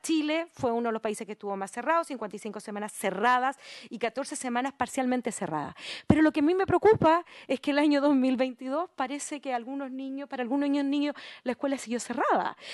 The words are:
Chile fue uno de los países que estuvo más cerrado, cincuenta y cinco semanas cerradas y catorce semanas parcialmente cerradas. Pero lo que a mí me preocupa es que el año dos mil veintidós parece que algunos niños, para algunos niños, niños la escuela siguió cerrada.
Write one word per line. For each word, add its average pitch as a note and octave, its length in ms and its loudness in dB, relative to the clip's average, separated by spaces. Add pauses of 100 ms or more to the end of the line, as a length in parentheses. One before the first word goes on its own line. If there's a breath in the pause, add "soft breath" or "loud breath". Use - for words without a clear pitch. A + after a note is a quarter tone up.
Chile D#4+ 480 0
fue A#3+ 220 -2
uno A#3 160 0
de A3 60 0
los A3 60 -4
países A3 260 -4
que G#3 60 -12
estuvo G3+ 240 -6
más F#3+ 140 -6
cerrado, D#4 320 0
cincuenta A3 320 -8
y G#3 60 -10
cinco G#3+ 180 -8
semanas G#3 340 -8
cerradas B3 640 2 (320 loud breath)
y A3+ 120 -10
catorce C4 340 -4
semanas B3+ 380 -2
parcialmente B3+ 580 0
cerradas. D#3+ 440 -4 (340 loud breath)
Pero D#4 140 6
lo D4+ 100 6
que D#4 80 0
a - 20 4
mí E4+ 140 4
me F#4+ 100 2
preocupa F4 580 4 (220 loud breath)
es B3+ 140 -2
que D4 100 -2
el C#4 80 2
año D4 220 4
dos C#4+ 160 6
mil B3+ 200 4
veintidós C4 600 -2
parece C#4 440 -6
que C4 140 -4
algunos C4 380 -6
niños, C4+ 360 -8
para C4+ 140 -6
algunos C#4+ 260 2
niños, C#4+ 160 2
niños C#4+ 300 0 (300 loud breath)
la B3+ 80 -2
escuela C#4 260 -2
siguió A3+ 220 -4
cerrada. C#4 560 0 (180 loud breath)